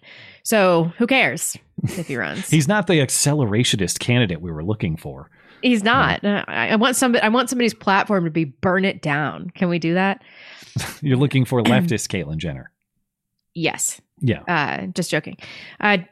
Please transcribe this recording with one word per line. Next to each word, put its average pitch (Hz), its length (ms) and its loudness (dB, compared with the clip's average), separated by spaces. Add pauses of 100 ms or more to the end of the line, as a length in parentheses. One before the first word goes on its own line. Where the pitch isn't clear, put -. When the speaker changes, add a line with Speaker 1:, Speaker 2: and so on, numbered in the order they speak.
(440)
Speaker 1:
So 180 540 4
who 233 80 0
cares 208 500 0 (280)
if - 240 -4
he 139 100 -6
runs? 87 320 -6
Speaker 2:
<laughs> - 0 -
He's 147 180 4
not 202 200 0
the 190 60 2
accelerationist 123 1040 2
candidate 107 420 0
we 87 100 -8
were 78 120 -8
looking 104 340 -2
for. 143 320 -14 (320)
Speaker 1:
He's 240 220 2
not. 220 400 2
Speaker 2:
No. 202 140 0
Speaker 1:
Uh, - 100 -2
I, 113 220 -2
I 220 80 2
want 254 180 2
somebody, 247 260 2
I 220 80 4
want 240 220 2
somebody's 240 240 0
platform 196 500 2
to 160 60 -2
be 165 140 0
"Burn 185 380 0
it 190 200 -2
down." 147 480 -4
Can 180 180 -2
we 175 80 0
do 165 160 -2
that? 190 300 0 (400)
Speaker 2:
<laughs> - 400 -10
You're 127 140 2
looking 131 280 2
for 123 160 0
leftist 107 460 2
Caitlyn 80 300 -6
Jenner. 71 340 -8 (840)
Speaker 1:
Yes. - 480 -4 (200)
Speaker 2:
Yeah. 120 260 0
Speaker 1:
Uh, 143 400 -2
just 180 240 -6
joking. - 260 -6 (420)
Uh, 208 180 2 (140)